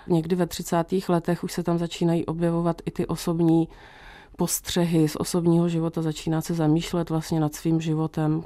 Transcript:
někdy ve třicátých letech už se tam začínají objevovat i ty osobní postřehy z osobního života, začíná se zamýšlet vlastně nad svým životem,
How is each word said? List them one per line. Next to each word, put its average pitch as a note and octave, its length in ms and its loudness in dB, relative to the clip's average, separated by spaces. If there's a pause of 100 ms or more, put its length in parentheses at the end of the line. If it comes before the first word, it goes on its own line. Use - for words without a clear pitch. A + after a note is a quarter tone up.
někdy E3 300 0
ve F3+ 100 2
třicátých F3 640 -2
letech E3+ 360 0
už F#3 80 -8
se E3+ 100 -4
tam E3+ 160 0
začínají E3+ 480 0
objevovat E3+ 580 -2
i E3 60 -6
ty - 160 -4
osobní E3 640 2 (680)
postřehy E3+ 720 2
z - 80 -6
osobního E3+ 520 2
života, E3 340 -2
začíná D#3+ 380 -2
se E3+ 140 -4
zamýšlet E3 560 0
vlastně D#3+ 300 -2
nad D3+ 140 0
svým D#3+ 260 0
životem, D#3 640 -2